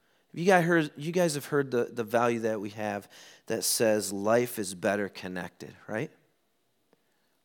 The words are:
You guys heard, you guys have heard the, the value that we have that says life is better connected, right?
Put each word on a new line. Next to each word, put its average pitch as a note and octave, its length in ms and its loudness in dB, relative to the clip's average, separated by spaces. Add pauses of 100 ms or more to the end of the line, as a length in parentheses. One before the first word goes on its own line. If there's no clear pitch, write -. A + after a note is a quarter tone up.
(320)
You E3 140 -4
guys F3+ 180 6
heard, E3 320 2
you D3+ 160 -8
guys F3 220 2
have C#3+ 100 -6
heard C#3 260 0
the, A#2+ 140 2
the A#2+ 180 -6
value A#2 380 2
that A2 200 -2
we G#2 100 -8
have G#2 360 -6 (400)
that A2 160 -2
says G#2+ 500 2
life A2+ 460 0
is F#2+ 160 -6
better G2 340 -2
connected, F#2 640 -12 (120)
right? A2+ 240 -6 (1300)